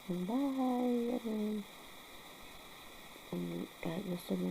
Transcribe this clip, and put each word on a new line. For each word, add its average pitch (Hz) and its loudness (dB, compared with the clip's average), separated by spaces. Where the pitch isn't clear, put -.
ng 180 2
bahay, 247 4
ano. 214 2
Ang, 175 0
ah, 170 0
gusto 185 0
mo 180 2